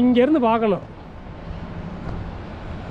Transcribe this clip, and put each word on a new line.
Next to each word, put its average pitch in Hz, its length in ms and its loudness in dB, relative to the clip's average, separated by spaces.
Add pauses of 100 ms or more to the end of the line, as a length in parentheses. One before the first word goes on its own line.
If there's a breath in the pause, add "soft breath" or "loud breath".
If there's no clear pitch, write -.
இங்கேருந்து 254 460 6
பார்க்கணும், 220 360 2 (2000)